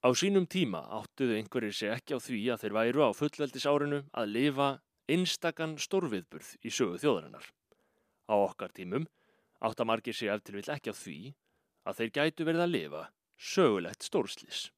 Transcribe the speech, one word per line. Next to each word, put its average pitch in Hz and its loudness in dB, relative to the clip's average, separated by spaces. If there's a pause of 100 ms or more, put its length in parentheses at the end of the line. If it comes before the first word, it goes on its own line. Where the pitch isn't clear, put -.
Á 127 6
sínum 190 4
tíma 127 0 (180)
áttuðu 113 0
einhverjir 110 -2
sig 107 0
ekki 131 -6
á 123 -4
því 113 -4 (100)
að 113 -4
þeir 104 -2
væru 123 6
á - 6
fullveldisárinu 143 0 (100)
að 104 -2
lifa 139 4 (400)
einstakan 165 0
stórviðburð 117 -2
í 120 -8
sögu 98 2
þjóðarinnar. 90 0 (800)
Á 110 4
okkar 98 2
tímum 117 -4 (560)
átta 113 0
margir 113 0
sig 107 -2
ef 104 -2
til 101 -10
vill 120 -8
ekki 139 -6
á 98 -10
því 78 -12 (680)
að 101 -4
þeir 113 -2
gætu 156 0
verið 170 2
að 175 0
lifa 78 -4 (360)
sögulegt 101 2
stórslys. - -4